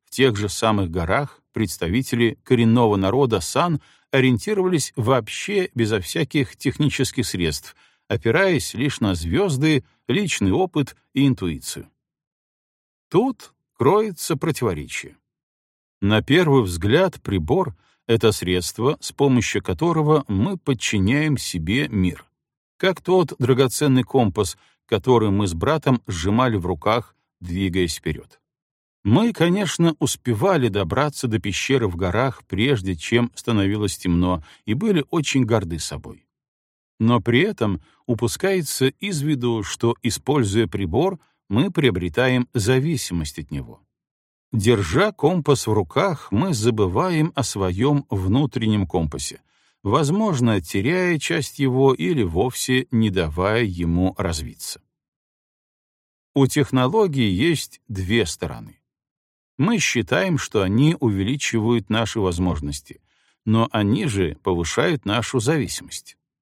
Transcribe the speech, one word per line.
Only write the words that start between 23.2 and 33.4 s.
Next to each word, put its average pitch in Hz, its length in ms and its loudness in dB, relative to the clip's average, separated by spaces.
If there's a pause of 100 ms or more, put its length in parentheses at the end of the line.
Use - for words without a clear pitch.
драгоценный 127 640 2
компас, 107 540 0 (280)
который 107 460 2
мы 101 160 0
с 85 60 -4
братом 131 540 0
сжимали 104 500 0
в 85 80 -4
руках, 101 500 -2 (240)
двигаясь 90 580 -2
вперёд. - 420 -8 (640)
Мы, 190 280 2
конечно, 175 680 0
успевали 131 680 0
добраться 104 600 -2
до 107 120 0
пещеры 113 480 -2
в 87 80 -8
горах, 98 500 -2
прежде 95 500 -2
чем 117 400 -2
становилось 104 640 -2